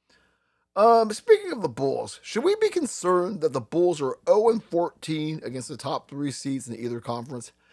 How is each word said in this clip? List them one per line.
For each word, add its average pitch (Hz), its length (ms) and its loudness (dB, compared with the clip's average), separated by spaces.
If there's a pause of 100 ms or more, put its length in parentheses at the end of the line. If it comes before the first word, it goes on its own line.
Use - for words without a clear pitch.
(760)
Um, 226 380 6
speaking 403 400 4
of 247 80 -8
the 165 80 -2
Bulls, 123 540 -2
should 226 220 -4
we 403 140 4
be 427 120 2
concerned 180 720 -2
that 151 100 -14
the 131 80 -2
Bulls 165 400 0
are 131 160 -2 (100)
oh 208 240 6
and 226 140 0
fourteen 156 800 -4
against 123 240 -8
the 139 80 -12
top 143 320 -6
three 143 220 -6
seeds 135 360 -6
in 120 80 -10
either 120 240 -6
conference? 120 540 -8 (200)